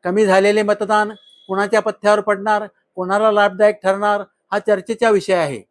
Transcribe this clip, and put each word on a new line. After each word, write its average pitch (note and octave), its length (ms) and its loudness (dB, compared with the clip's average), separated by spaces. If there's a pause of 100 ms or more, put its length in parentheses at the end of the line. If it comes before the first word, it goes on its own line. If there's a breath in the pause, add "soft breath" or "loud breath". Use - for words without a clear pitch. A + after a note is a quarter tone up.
कमी G3 220 0
झालेले G3+ 360 4
मतदान G#3 500 -2 (360)
कुणाच्या G3+ 320 0
पथ्यावर G#3 400 0
पडणार, G#3 460 -2 (280)
कोणाला G3+ 380 0
लाभदायक G#3 500 2
ठरणार, G3+ 400 -2 (300)
हा G3+ 60 -4
चर्चेचा G#3+ 520 0
विषय F#3+ 240 0
आहे. C#3+ 360 -4